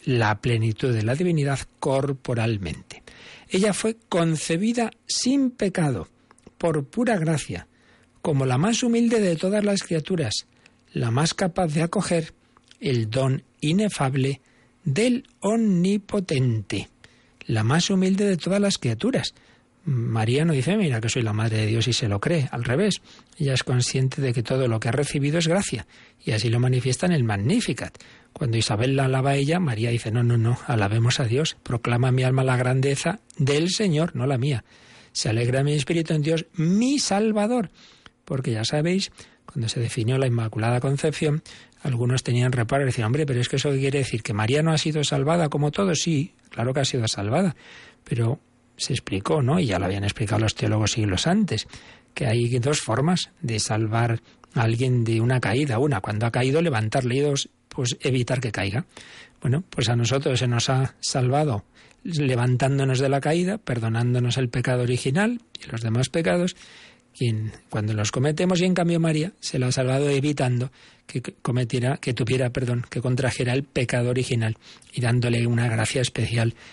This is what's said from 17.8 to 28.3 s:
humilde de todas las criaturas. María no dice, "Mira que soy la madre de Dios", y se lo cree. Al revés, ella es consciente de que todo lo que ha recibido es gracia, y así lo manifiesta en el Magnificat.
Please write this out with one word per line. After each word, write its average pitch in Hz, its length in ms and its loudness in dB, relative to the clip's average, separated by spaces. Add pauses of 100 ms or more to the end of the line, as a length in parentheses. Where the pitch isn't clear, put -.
humilde 190 360 2
de 196 120 2
todas 185 240 0
las 202 180 0
criaturas. 151 540 -2 (540)
María 120 580 0
no 165 100 2
dice, 143 220 0
"Mira 143 240 0
que 110 100 -2
soy 131 120 -2
la 107 120 -2
madre 110 240 0
de 107 80 2
Dios", 113 220 0
y 117 40 0
se 110 160 -2
lo 101 100 0
cree. 151 320 0
Al 120 140 -6
revés, 165 380 0 (360)
ella 139 140 0
es 127 120 0
consciente 131 580 0
de 127 100 0
que 120 100 -2
todo 131 240 0
lo 113 140 0
que - 80 -4
ha 113 40 0
recibido 143 460 0
es 165 80 0
gracia, 165 400 -2 (380)
y - 60 -4
así 113 180 0
lo 117 100 2
manifiesta 127 460 2
en 180 80 4
el 139 120 4
Magnificat. 117 760 -2 (340)